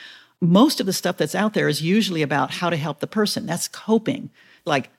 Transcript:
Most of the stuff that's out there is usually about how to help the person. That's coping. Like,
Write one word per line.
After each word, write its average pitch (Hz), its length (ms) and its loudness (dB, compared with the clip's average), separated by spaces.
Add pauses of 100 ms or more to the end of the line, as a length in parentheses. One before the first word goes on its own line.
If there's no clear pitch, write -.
(400)
Most 190 380 6
of 208 80 -2
the 190 60 0
stuff 180 240 -4
that's 156 180 -2
out 208 200 0
there 147 140 2
is 151 140 -2
usually 175 400 2
about 139 300 0
how 175 180 -2
to 170 60 0
help 147 240 -6
the - 80 -4
person. - 380 -2
That's 175 220 -4
coping. - 640 -2 (340)
Like, 143 340 -2